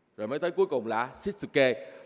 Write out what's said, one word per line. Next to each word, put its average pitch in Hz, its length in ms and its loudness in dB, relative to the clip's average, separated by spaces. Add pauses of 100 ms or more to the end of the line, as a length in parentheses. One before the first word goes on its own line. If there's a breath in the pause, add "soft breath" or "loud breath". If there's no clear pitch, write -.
(180)
Rồi 107 100 -6
mới 135 120 -4
tới 175 120 -2
cuối 190 140 2
cùng 123 220 -2
là 113 280 -2
Shitsuke. 135 760 0 (140)